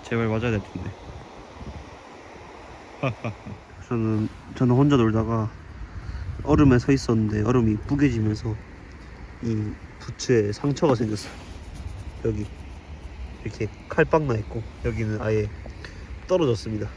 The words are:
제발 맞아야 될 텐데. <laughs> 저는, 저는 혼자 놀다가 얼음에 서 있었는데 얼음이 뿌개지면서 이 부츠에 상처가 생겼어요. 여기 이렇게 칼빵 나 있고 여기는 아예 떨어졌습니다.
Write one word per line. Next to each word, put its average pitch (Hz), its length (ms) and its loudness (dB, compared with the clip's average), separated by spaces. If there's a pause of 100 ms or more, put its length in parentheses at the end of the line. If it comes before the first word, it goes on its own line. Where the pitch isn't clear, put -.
제발 117 240 0
맞아야 110 240 2
될 104 100 2
텐데. 92 280 -8 (2000)
<laughs> 117 320 -4 (540)
저는, 110 400 0 (280)
저는 123 200 4
혼자 143 220 6
놀다가 110 520 4 (920)
얼음에 143 360 8
서 139 120 2
있었는데 110 560 4
얼음이 117 300 4 (100)
뿌개지면서 113 680 2 (880)
이 110 280 0 (280)
부츠에 107 540 2
상처가 143 420 2
생겼어요. 107 360 -2 (920)
여기 107 200 0 (1000)
이렇게 110 240 -4 (220)
칼빵 156 380 4
나 117 80 2
있고 110 280 -4 (220)
여기는 107 360 -2
아예 107 260 2 (800)
떨어졌습니다. 110 680 2